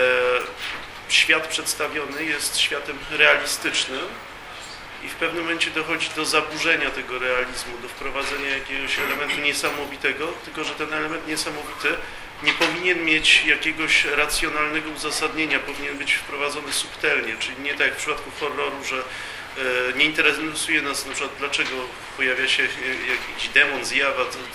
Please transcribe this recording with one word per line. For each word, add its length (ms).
świat 380
przedstawiony 760
jest 340
światem 400
realistycznym 920
i 20
w 80
pewnym 280
momencie 280
dochodzi 440
do 100
zaburzenia 640
tego 300
realizmu, 600
do 80
wprowadzenia 600
jakiegoś 500
elementu 420
niesamowitego, 840
tylko 180
że 120
ten 180
element 340
niesamowity 640
nie 100
powinien 520
mieć 400
jakiegoś 600
racjonalnego 840
uzasadnienia, 720
powinien 380
być 160
wprowadzony 600
subtelnie, 640
czyli 220
nie 100
tak 80
jak 140
w 40
przypadku 420
horroru, 440
że, 140
e, 1000
nie 80
interesuje 760
nas 240
na 80
przykład, 260
dlaczego 300
pojawia 300
się, 160
e, 40
jakiś 180
demon, 360
zjawa, 400
to, 120